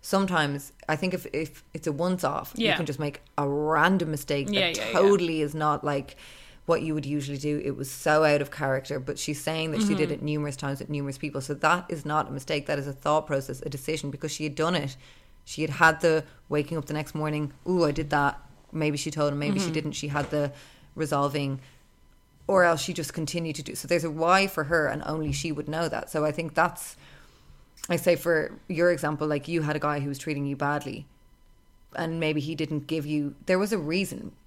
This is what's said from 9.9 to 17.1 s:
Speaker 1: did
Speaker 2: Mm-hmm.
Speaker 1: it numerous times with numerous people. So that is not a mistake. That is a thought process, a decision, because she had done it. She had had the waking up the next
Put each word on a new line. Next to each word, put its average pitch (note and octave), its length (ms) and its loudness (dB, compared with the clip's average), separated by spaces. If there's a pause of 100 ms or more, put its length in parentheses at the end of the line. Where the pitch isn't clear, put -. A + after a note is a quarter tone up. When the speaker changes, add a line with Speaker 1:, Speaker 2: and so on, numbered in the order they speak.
Speaker 1:
did D#3 140 2
Speaker 2:
Mm-hmm. - 20 -2
Speaker 1:
it - 100 -6
numerous D3 320 -2
times C#3 240 -4
with - 120 -10
numerous C#3+ 280 -4
people. C#3+ 220 -6
So C#3 140 -6
that E3 340 4
is D3+ 160 -6
not D3+ 240 0
a - 20 -10
mistake. C#3+ 360 -4
That D3 120 0
is C#3 80 -6
a C#3+ 60 -6
thought D3+ 340 0
process, C#3 360 -2
a D#3 60 -6
decision, C#3+ 440 -4
because D3+ 180 -6
she D3+ 140 -6
had D3 100 -4
done E3 220 2
it. C#3 200 -4 (480)
She - 180 -6
had D#3 80 -2
had D#3 320 6
the D#3+ 200 6 (260)
waking D3+ 300 0
up C#3+ 60 -6
the - 100 -8
next D3+ 220 -4